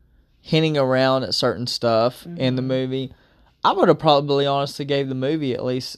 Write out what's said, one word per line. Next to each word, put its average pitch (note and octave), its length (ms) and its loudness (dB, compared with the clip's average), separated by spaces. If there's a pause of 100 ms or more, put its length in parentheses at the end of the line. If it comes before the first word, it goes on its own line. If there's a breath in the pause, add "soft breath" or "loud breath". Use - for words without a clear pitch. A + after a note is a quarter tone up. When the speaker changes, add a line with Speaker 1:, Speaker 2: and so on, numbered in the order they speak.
(420)
Speaker 1:
hinting D#3 360 0
around C3 460 2
at - 100 -6
certain A#2+ 320 -2
stuff A#2 600 0
in C#3 300 -2
the B2+ 60 -2
Speaker 2:
Mm-hmm. C3 60 -4
Speaker 1:
movie, C3 460 -4 (500 soft breath)
I A#3 100 4
would F4 140 4
have D3 120 6
probably C#3+ 460 2
honestly C#3 400 -2
gave C#3 240 -2
the C3 60 -6
movie C#3 400 -2
at - 100 -6
least B2+ 320 -6